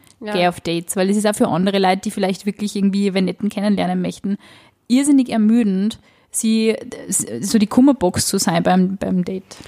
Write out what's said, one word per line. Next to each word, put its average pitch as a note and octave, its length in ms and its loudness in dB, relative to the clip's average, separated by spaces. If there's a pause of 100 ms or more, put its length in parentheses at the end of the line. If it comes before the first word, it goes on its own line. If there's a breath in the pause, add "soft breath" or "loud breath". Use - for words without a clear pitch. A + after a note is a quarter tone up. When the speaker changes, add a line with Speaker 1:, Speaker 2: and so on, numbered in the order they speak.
(200 soft breath)
Speaker 1:
Ja. G#3 140 -10
Speaker 2:
geh F3+ 140 2
auf F3 140 -4
Dates, E3+ 340 -6
weil F#3+ 140 0
es G3+ 80 2
ist G#3 80 0
auch G#3 100 2
für A#3 120 0
andere F#3+ 320 0
Leute, F#3+ 240 2
die G#3+ 80 -6
vielleicht F#3+ 340 -4
wirklich G#3 300 -6
irgendwie G3 400 0
wen F#3+ 100 0
netten F#3 240 -4
kennenlernen F#3 540 -2
möchten, G3 340 -6 (500 loud breath)
irrsinnig C4+ 420 4
ermüdend, G#3+ 680 2 (320 soft breath)
sie, A3 460 0 (340)
so G3 480 -2
die G#3 100 4
Kummerbox B3+ 600 2
zu G3 100 -2
sein F3 240 0
beim, F#3 360 2
beim F#3 280 -2
Date. F#3+ 320 -10 (100)